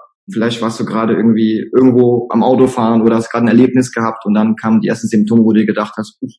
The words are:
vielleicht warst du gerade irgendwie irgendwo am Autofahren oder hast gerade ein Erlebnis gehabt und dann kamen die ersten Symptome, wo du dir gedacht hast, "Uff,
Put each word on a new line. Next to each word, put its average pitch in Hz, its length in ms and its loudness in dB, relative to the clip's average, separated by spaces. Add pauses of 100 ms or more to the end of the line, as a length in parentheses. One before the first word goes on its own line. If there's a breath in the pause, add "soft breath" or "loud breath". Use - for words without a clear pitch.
(320)
vielleicht 117 320 -4
warst 113 160 -6
du 117 60 -6
gerade 110 280 -2
irgendwie 110 600 0
irgendwo 123 560 2
am 113 100 0
Autofahren 117 640 2
oder 113 140 2
hast 113 140 -4
gerade 120 140 -2
ein 117 40 2
Erlebnis 127 420 2
gehabt 113 340 -6
und 104 80 0
dann 107 220 0
kamen 110 260 0
die 101 60 -2
ersten 113 200 -4
Symptome, 110 360 2
wo 110 100 2
du 107 60 2
dir 107 80 0
gedacht 104 300 -4
hast, 107 240 -10
"Uff, - 180 -12